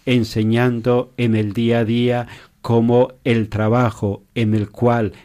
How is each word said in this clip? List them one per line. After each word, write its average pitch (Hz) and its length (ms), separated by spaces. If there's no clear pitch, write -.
enseñando 120 1120
en 120 180
el 107 180
día 117 260
a 117 60
día 120 420
cómo 120 520
el 113 260
trabajo 107 760
en 110 220
el 104 160
cual 117 420